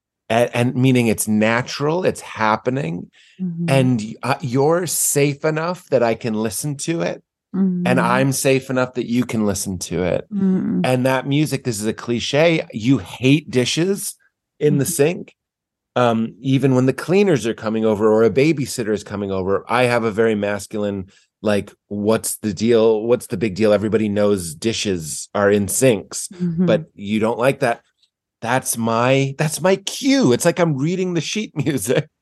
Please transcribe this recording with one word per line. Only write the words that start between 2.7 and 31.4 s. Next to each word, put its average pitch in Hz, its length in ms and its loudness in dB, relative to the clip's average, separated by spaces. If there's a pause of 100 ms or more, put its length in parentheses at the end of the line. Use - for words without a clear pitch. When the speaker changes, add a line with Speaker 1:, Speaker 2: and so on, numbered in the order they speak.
Speaker 2:
Mm-hmm. 170 280 -4
Speaker 1:
and, 127 540 2
uh, 135 200 -2
you're 147 440 0
safe 143 580 -2
enough 160 460 -4
that 120 140 2
I 117 100 2
can 113 200 -4
listen 113 440 -4
to 165 220 -4
it, - 220 -6 (300)
and 185 320 0
Speaker 2:
Mm-hmm. 123 140 2
Speaker 1:
I'm 127 340 2
safe 135 380 0
enough 127 240 -2
that 117 140 -4
you 120 160 0
can 110 220 -2
listen 95 340 -4
to 87 240 -4
it. - 280 -2
Speaker 2:
Mm-hmm. 185 520 0
Speaker 1:
And 127 220 0
that 131 200 -2
music, 139 380 0
this 110 160 -4
is 107 60 -4
a 110 60 0
cliche, 143 800 0
you 117 260 2
hate 131 520 0
dishes 160 640 -2 (460)
in 147 180 4
the 131 60 0
Speaker 2:
Mm-hmm. - 80 -2
Speaker 1:
sink. 175 440 0 (600)
Um, 113 440 2
even 131 340 2
when 127 120 4
the 131 60 4
cleaners 165 540 2
are 113 80 -2
coming 110 300 -2
over 110 280 2
or 110 120 4
a 110 60 4
babysitter 127 640 0
is 101 120 -2
coming 98 280 -6
over, 95 360 -2
I 123 160 2
have 120 200 2
a 113 80 0
very 113 240 2
masculine, 101 760 -4 (320)
like, 101 300 0 (160)
"What's 104 480 -2
the 107 160 -4
deal? 110 520 2
What's 117 240 0
the 113 80 -6
big 95 200 -2
deal? 104 160 2
Everybody 107 360 2
knows 101 460 0
dishes 90 800 -4
are 101 160 4
in 101 180 2
sinks, - 680 0
Speaker 2:
Mm-hmm. 175 320 0
Speaker 1:
but 156 280 2
you 101 260 -4
don't 110 180 -2
like 131 220 0
that." 120 220 -2 (580)
That's 120 360 -2
my, 123 640 2
that's 151 240 -2
my 190 140 4
cue. 254 560 0
It's 120 120 0
like 170 140 2
I'm 165 180 2
reading 180 380 -2
the 165 80 -2
sheet - 340 -8